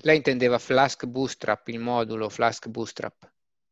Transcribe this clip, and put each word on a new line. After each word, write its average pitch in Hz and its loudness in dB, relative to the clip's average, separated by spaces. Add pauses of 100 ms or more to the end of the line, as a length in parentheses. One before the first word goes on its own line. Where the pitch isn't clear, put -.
lei 156 6
intendeva 127 2
Flask 131 2
Bootstrap, 123 -4
il 117 -8
modulo 113 -2
Flask 113 -2
Bootstrap. - -10 (420)